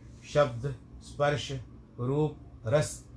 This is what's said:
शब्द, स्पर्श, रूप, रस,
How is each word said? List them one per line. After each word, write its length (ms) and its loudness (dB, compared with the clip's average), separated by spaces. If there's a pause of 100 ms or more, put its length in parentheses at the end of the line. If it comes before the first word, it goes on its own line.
(340)
शब्द, 420 4 (260)
स्पर्श, 500 0 (480)
रूप, 380 2 (280)
रस, 380 2 (120)